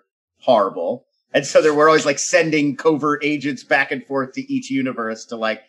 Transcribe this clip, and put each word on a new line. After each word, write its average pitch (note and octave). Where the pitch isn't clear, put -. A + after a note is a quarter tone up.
horrible. G2+
And C#3+
so -
there D#3
were D3+
always, D3+
like, C#3+
sending D3+
covert D3
agents C#3+
back C#3
and C3
forth C3+
to C3+
each C3
universe A#2
to, A#2+
like, A2